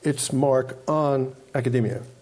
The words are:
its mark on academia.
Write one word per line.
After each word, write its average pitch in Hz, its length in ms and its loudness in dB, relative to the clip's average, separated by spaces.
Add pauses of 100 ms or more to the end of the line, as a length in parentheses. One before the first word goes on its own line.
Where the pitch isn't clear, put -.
its 147 300 -2
mark 131 460 2 (100)
on 139 460 0 (200)
academia. 123 480 0 (180)